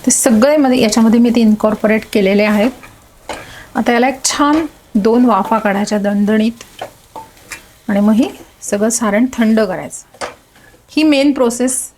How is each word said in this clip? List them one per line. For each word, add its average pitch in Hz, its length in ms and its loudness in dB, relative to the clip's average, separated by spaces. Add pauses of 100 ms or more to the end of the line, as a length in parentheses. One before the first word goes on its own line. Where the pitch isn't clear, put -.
ते 254 40 2
सगळे 254 460 2
मध्ये, 262 240 2
याच्यामध्ये 226 400 2
मी 240 140 4
ते 240 60 2
इन्कॉर्पोरेट 214 720 0
केलेले 202 320 2
आहेत. 214 260 0 (1040)
आता 240 160 -2
याला 240 160 2
एक 262 160 -6
छान 294 400 0 (300)
दोन 226 300 2
वाफा 220 340 0
काढायच्या 208 400 -2
दणदणीत 208 640 -2 (1200)
आणि 202 120 0
मग 208 120 4
ही 247 160 2 (340)
सगळं 208 260 -2
सारण 220 440 0
थंड 220 280 2
करायचं. 170 680 -8 (680)
ही 302 100 -2
मेन 285 300 2
प्रोसेस 247 480 -2 (160)